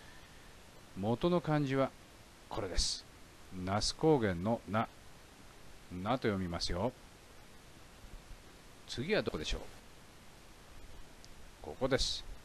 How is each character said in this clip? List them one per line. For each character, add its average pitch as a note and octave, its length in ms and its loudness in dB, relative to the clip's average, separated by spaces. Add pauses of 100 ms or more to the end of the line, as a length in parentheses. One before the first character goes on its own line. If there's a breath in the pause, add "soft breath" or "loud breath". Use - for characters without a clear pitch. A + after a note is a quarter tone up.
(960 loud breath)
元 A#2 340 4
の F3 100 8
漢 D3+ 220 4
字 C3+ 120 2
は C3+ 160 4 (580)
こ - 120 -2
れ G2 80 -2
で F2 100 2
す。 - 260 2 (600)
那 G2 140 4
須 - 180 2
高 D#3 240 8
原 G2+ 160 6
の A2 320 2
な。 G#2+ 180 2 (1160)
な G#2+ 100 2
と B2+ 160 4
読 G2 100 6
み F#2 100 2
ま E2+ 120 0
す - 100 2
よ。 F#2+ 220 2 (1900)
次 D#3 280 2
は D#3 80 6
ど - 100 0
こ F2 60 -2
で D2+ 60 -2
し - 100 2
ょ - 40 2
う？ - 20 -4 (2000)
こ D2+ 200 -8
こ C3 80 4
で B2+ 100 8
す。 - 260 2 (200)